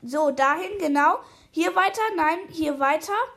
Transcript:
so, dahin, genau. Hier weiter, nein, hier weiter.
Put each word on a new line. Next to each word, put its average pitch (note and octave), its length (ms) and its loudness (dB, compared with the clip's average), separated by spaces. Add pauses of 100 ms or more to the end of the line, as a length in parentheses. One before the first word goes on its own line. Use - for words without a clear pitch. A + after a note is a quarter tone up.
so, C#4+ 280 0
dahin, D#4 480 0
genau. D4+ 400 2 (320)
Hier F4 260 0
weiter, G4 260 2 (140)
nein, D#4+ 220 2 (100)
hier D4 320 -4
weiter. D#4 320 0 (240)